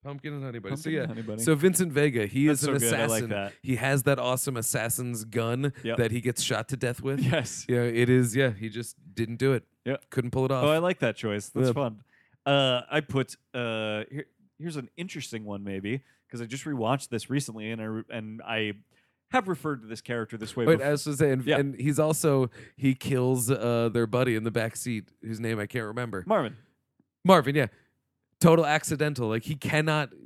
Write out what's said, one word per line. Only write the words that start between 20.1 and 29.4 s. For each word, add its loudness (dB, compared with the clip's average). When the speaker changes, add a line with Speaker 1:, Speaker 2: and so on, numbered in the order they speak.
Speaker 2:
this -8
way 2
Speaker 1:
Wait, 8
Speaker 2:
before. 0
Speaker 1:
I 2
was -2
just -4
saying, 4
Speaker 2:
Yeah. 4
Speaker 1:
and 0
he's 2
also, 2
he 4
kills, 0
uh, 2
their 2
buddy 2
in -2
the -2
back -2
seat, -6
whose -8
name -2
I -2
can't -6
remember. -6
Speaker 2:
Marvin. 0
Speaker 1:
Marvin, 6
yeah. 2
Total 8
accidental. 0
Like, 0